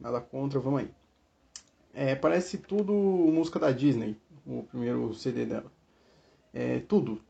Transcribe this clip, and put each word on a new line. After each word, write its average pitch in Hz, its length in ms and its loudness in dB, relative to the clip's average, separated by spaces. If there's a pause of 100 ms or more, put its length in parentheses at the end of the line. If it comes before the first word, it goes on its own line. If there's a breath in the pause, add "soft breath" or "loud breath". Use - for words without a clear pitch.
nada 120 200 -4
contra, 135 380 -4
vamos 131 220 0
aí. - 100 -6 (1040)
É, 135 200 0
parece 170 420 0
tudo 202 380 -2
música 175 640 4
da 156 120 2
Disney, 120 460 2 (300)
o 123 160 -8
primeiro 120 500 -2
C 120 180 -6
D 120 140 -2
dela. 113 260 -6 (840 soft breath)
É, 123 260 -2
tudo, 127 360 0 (140)